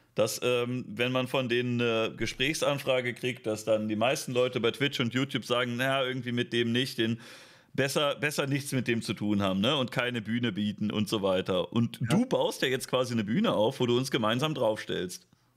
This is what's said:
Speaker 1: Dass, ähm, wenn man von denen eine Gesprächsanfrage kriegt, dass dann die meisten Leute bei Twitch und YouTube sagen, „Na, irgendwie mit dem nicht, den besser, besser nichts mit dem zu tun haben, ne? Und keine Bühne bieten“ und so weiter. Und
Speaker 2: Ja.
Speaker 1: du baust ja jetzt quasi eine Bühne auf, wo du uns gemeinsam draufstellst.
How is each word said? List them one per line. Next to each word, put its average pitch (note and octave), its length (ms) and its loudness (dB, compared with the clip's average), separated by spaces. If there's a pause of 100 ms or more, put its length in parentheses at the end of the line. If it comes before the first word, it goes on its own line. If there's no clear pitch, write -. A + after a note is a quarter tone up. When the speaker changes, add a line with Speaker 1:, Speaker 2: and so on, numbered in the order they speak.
(140)
Speaker 1:
Dass, - 280 0
ähm, B2 460 0
wenn A#2+ 240 -2
man B2+ 160 0
von C3 200 0
denen B2 320 0
eine A2+ 360 2
Gesprächsanfrage C3 1000 0
kriegt, - 320 -6
dass G#2+ 180 -4
dann G#2+ 240 2
die G#2+ 80 0
meisten C3 360 0
Leute B2 260 2
bei A2+ 140 2
Twitch C#3 260 -2
und A#2+ 160 0
YouTube C3 300 0
sagen, B2 320 0
„Na, C3+ 280 0
irgendwie B2 280 -4
mit A#2+ 200 0
dem A#2 200 2
nicht, B2+ 260 0
den A#2 220 2 (520)
besser, C#3 440 0
besser C#3+ 320 -2
nichts C#3 240 -2
mit B2+ 160 0
dem A2+ 140 2
zu G#2+ 120 -2
tun G#2 280 0
haben, F#2+ 180 2
ne? C3 160 4
Und B2+ 160 -2
keine B2 280 -2
Bühne A#2 320 -2
bieten“ G#2 380 -2
und G#2+ 180 0
so G#2+ 140 0
weiter. F#2 500 2
Und A#2 280 0
Speaker 2:
Ja. A#2 80 -2
Speaker 1:
du G#3+ 180 2
baust D#3+ 360 0
ja C#3+ 60 0
jetzt B2+ 200 -2
quasi B2+ 260 2
eine A2+ 100 2
Bühne A#2+ 300 0
auf, A2 240 2
wo B2 80 2
du A#2+ 100 4
uns C3+ 140 0
gemeinsam B2 440 0
draufstellst. G2 760 -2 (280)